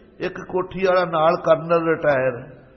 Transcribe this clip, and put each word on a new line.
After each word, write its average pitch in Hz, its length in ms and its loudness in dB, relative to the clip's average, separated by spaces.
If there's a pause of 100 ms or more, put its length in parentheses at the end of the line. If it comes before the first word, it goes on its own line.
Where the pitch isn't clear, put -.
(200)
ਇੱਕ 180 140 -8 (180)
ਕੋਠੀ 185 340 -4
ਵਾਲਾ 180 200 2
ਨਾਲ 165 300 2
ਕਰਨਲ 165 540 0
ਰਿਟਾਇਰ, 131 760 -2 (120)